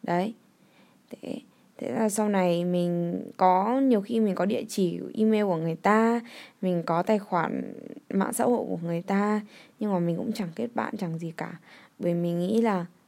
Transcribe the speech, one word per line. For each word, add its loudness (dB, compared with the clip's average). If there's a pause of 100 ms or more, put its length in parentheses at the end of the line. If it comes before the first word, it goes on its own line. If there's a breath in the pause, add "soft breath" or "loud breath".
Đấy. -2 (760 soft breath)
Thế, -12 (380 soft breath)
thế -8
là 0
sau 0
này 2
mình 0 (140)
có, 4
nhiều 4
khi -2
mình 2
có 0
địa 0
chỉ 0 (140)
email 4
của 0
người -2
ta, 4 (400 loud breath)
mình 0
có 2
tài 2
khoản -2 (360)
mạng 0
xã 0
hội 2
của -2
người -4
ta, 0 (400 loud breath)
nhưng 0
mà 2
mình 0
cũng -4
chẳng -4
kết -4
bạn, -4
chẳng -4
gì -8
cả. -10 (400 loud breath)
Bởi 0
mình 0
nghĩ 2
là 0 (200)